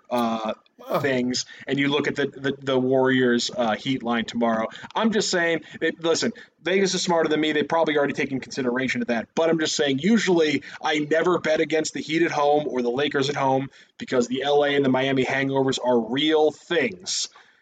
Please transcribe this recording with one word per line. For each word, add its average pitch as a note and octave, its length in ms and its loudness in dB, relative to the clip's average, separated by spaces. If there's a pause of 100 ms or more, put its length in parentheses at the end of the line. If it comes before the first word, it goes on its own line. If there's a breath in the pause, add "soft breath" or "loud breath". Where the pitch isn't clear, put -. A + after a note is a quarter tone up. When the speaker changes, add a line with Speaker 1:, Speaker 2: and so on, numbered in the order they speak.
Speaker 1:
uh, A2+ 440 -2 (320)
Speaker 2:
Huh. F3 140 -2
Speaker 1:
things, B2+ 460 -2 (200 loud breath)
and C3+ 140 -2
you C#3 80 2
look C#3+ 220 0
at C#3+ 80 -6
the, C#3+ 80 0
the, C#3 360 -6
the C3+ 160 0
Warriors, B2+ 800 2
uh, A#2 220 0
Heat C3 260 -6
line A#2 220 -2
tomorrow. A2+ 420 -2 (260 loud breath)
I'm G#3+ 200 0
just G3 160 0
saying, E3+ 320 0 (180 loud breath)
it, D#3+ 240 -2
listen, D3+ 300 0 (280 loud breath)
Vegas F#3 320 2
is E3 80 -2
smarter E3 280 2
than D3+ 100 2
me. D#3 140 0
They've D3 120 0
probably D#3 320 2
already C#3+ 140 2
taken C3 300 -4
consideration B2 600 -4
of A2+ 60 -4
that. A2+ 260 -2
But E3 160 2
I'm E3 100 2
just D3+ 180 -2
saying, C#3 220 0
usually E3+ 640 2 (200 loud breath)
I D#3 180 -2
never D#3+ 400 2
bet D#3 220 0
against D#3 320 -2
the C#3 80 -8
Heat D#3+ 220 0
at D#3 80 2
home D3 360 2
or B2 140 -2
the A#2+ 100 0
Lakers C#3 380 -2
at C#3+ 80 -6
home C3+ 320 0 (280 soft breath)
because A#2+ 300 0
the C3 140 -4
L C#3+ 240 4
A C#3+ 100 0
and C#3 80 2
the C3 60 2
Miami C3 340 2
hangovers C3+ 580 0
are B2 160 2
real D3+ 540 2
things. A2+ 800 -4 (320 soft breath)